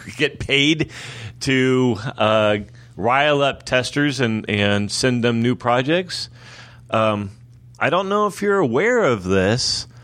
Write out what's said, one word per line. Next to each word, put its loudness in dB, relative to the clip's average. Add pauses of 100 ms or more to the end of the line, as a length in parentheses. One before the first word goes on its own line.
(100)
<laughs> -16
get -2
paid 0 (500)
to, 2 (200)
uh, 4 (380)
rile 2
up 0
testers 0
and, 0
and 2
send 0
them 2
new 2
projects. -2 (640)
Um, 0 (480)
I 0
don't 0
know 0
if -8
you're 2
aware 2
of 0
this, 0 (180)